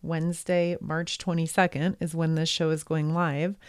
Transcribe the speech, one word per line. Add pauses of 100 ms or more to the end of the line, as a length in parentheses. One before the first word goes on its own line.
Wednesday,
March
twenty-second,
is
when
this
show
is
going
live. (120)